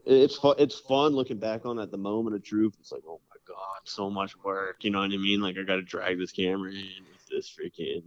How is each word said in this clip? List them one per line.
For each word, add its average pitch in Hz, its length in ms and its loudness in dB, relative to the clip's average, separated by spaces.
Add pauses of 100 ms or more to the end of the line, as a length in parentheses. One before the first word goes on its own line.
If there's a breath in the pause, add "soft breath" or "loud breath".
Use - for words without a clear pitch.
it, 131 80 8
it's 135 220 8
fu-, 143 220 4
it's 143 220 2
fun 143 340 2
looking 123 240 -2
back 110 280 -4
on 120 140 -4
at 98 100 -6
the 101 80 -8
moment 104 380 -2
of 95 80 -8
truth. 107 360 2
It's - 120 -18
like, 65 160 -12
"Oh 82 120 -16 (100)
my - 60 -20 (100)
God, 95 380 -12
so 101 260 -6
much 98 280 -4
work," 98 460 -4
you 107 60 0
know 98 100 0
what 98 120 0
I 98 60 -2
mean? 101 220 2
Like, 95 180 -2
I 95 60 -6
gotta 95 180 0
drag 92 360 -4
this 90 140 -4
camera 95 400 0
in 95 380 -12
with - 180 -20
this - 260 -6
freaking, 80 520 -8